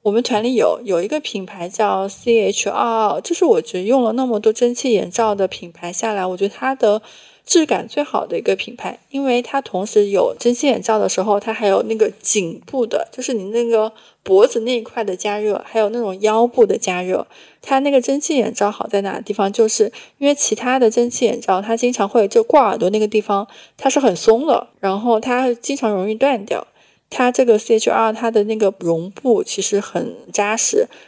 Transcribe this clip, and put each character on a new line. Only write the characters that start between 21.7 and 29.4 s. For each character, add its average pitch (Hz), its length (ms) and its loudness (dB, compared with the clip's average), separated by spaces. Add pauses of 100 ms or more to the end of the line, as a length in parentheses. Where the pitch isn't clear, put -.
经 247 160 0
常 202 160 -2
会 214 180 4
就 220 160 2
挂 247 260 4
耳 175 60 -2
朵 180 140 0
那 208 80 0
个 214 100 0
地 214 140 0
方， 202 260 -2 (300)
它 - 100 0
是 285 120 2
很 233 160 2
松 226 320 4
的， - 220 0 (100)
然 196 200 -2
后 226 200 2
它 247 340 0
经 277 240 -6
常 226 140 0
容 196 180 -2
易 220 60 -2
断 240 280 0
掉。 - 220 -6 (460)
它 247 200 0
这 254 140 2
个 214 140 6
C 226 160 0
H - 160 0
R 226 200 2
它 226 200 -4
的 214 140 2
那 220 100 -4
个 202 240 0
绒 170 320 -2
布 233 320 0